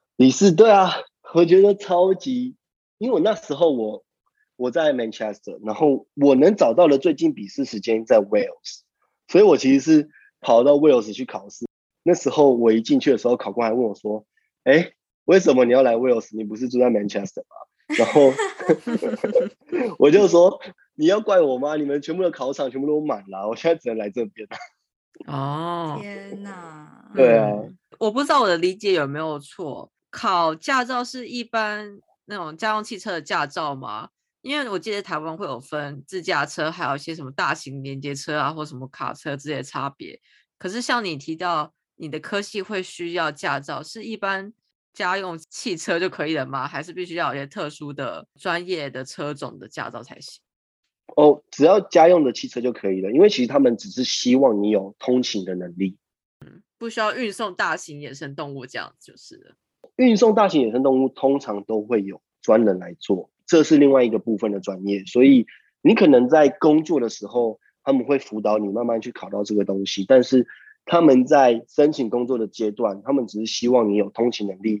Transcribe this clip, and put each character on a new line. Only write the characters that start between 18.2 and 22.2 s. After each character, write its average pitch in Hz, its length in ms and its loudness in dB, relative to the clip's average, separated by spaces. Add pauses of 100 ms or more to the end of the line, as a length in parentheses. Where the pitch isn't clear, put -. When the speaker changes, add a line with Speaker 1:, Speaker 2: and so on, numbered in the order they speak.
Speaker 1:
<laughs> 247 840 -4
我 143 120 6
就 190 180 6
说 175 320 4 (340)
：“你 151 120 -2
要 196 120 2
怪 208 220 0
我 139 160 0
吗？ 143 200 -6
你 151 80 -4
们 143 180 -4
全 160 120 -8
部 185 80 -4